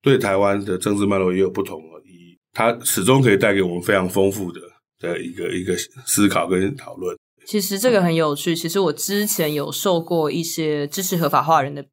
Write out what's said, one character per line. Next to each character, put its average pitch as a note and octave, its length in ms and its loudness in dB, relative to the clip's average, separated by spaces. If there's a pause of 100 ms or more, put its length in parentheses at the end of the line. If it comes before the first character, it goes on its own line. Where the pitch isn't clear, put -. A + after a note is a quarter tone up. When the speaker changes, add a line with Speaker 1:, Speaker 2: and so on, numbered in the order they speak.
Speaker 1:
对 C#3 160 4
台 G2+ 200 2
湾 G2+ 280 2
的 F#2+ 140 -2
政 G#2 180 0
治 G2+ 80 0
脉 G2 140 2
络 F#2 120 2
也 F#2 100 0
有 F#2+ 100 4
不 G2 120 -4
同 F#2 160 -8
的 D#2+ 300 -20
意 F2+ 60 -20
义。 E2+ 240 -20 (160)
它 A#2 280 2
始 - 220 -2
终 C3 160 6
可 B2 100 4
以 G2 60 6
带 G2+ 160 2
给 G2 80 0
我 F2+ 140 0
们 F2 80 -6
非 G#2+ 100 0
常 F#2 160 2
丰 G2 240 2
富 G2 180 -8
的， E2+ 100 -14 (400)
的 - 200 -6
一 - 140 -12
个， F2 160 -6
一 F2+ 120 -4
个 F2+ 120 -2 (320)
思 G2+ 200 2
考 E2 200 0
跟 F#2 280 0
讨 - 200 -16
论。 F2+ 200 -6 (300)
Speaker 2:
其 G#3 160 -2
实 G3 180 -4
这 B3 120 2
个 G#3 100 4
很 E3+ 140 2
有 D#3 200 2
趣， D#3+ 220 -2
其 E3 120 -6
实 G3 120 0
我 E3 120 2
之 G3+ 340 -2
前 D#3+ 260 -2
有 D3 180 -4
受 F3 300 0
过 E3 300 0
一 E3+ 120 -2
些 D3+ 440 -4
支 E3+ 160 -6
持 F3+ 160 -2
合 D#3 100 2
法 C#3+ 140 2
化 D#3 180 4
人 C#3 140 -4
的 C#3+ 180 -12